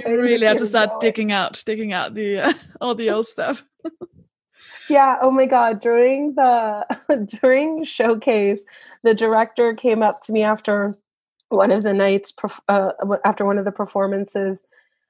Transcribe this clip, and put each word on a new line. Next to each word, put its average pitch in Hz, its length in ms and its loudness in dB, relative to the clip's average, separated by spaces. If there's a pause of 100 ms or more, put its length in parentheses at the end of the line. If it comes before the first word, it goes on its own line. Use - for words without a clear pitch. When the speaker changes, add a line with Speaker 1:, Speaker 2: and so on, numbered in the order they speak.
Speaker 1:
way 233 100 0
Speaker 2:
really 240 220 2
Speaker 1:
this 220 100 2
Speaker 2:
have 214 100 4
to - 40 -4
Speaker 1:
year's 214 80 -2
Speaker 2:
start 214 220 2
Speaker 1:
going. - 80 -10
Speaker 2:
digging 220 320 -2
out, 196 340 -2
digging 214 260 -6
out 180 220 -6
the, 202 260 -4
uh, 294 140 0 (120)
<laughs> - 160 -18
all 240 120 -2
the 220 160 -4
old 214 180 -2
stuff. - 360 -6 (200)
<laughs> 330 80 -12 (1000)
Speaker 1:
Yeah. 269 320 4
Oh 262 100 4
my 262 160 2
God. 233 340 2
During 254 540 2
the, 233 500 0 (440)
<laughs> 214 120 -18
during 302 420 2
showcase, 220 800 0 (400)
the 226 100 4
director 226 600 0
came 226 280 0
up 208 200 0
to - 100 -10
me 214 120 2
after 208 520 -2 (540)
one 196 220 4
of 220 120 0
the 208 100 0
nights, 196 380 0
perf-, - 380 -10
uh, 196 300 0
w-, 196 260 -2
after 202 180 0
one 202 140 0
of 196 80 -4
the 202 80 -6
performances, 196 920 -4 (440)